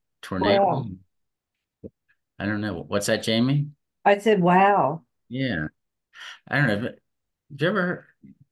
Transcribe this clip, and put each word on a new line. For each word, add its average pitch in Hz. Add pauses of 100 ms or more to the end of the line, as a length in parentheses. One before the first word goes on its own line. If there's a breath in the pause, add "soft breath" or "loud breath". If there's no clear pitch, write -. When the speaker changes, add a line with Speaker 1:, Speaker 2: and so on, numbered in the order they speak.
(200)
Speaker 1:
tornado. 202
Speaker 2:
Wow. 170 (1500)
Speaker 1:
I -
don't 104
know. 98
What's 101
that, 110
Jamie? 131 (360)
Speaker 2:
I 202
said, 208
"Wow." 175 (260)
Speaker 1:
Yeah. 113 (800 loud breath)
I -
don't 143
know. 101
But 117 (520)
did 143
you 165
ever 185 (460)